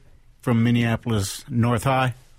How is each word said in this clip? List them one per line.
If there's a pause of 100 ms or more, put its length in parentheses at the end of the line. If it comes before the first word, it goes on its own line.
(400)
from
Minneapolis
North
High. (240)